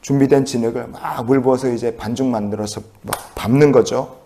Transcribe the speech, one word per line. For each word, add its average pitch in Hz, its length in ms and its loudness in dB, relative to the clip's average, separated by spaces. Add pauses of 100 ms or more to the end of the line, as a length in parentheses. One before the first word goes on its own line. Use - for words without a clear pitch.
준비된 139 420 4
진흙을 117 440 -4
막 151 360 -10
물 131 180 2
부어서 127 260 2
이제 117 280 -4
반죽 117 300 -4
만들어서 104 560 -4 (200)
막 - 140 -8 (180)
밟는 139 380 4
거죠. 123 540 2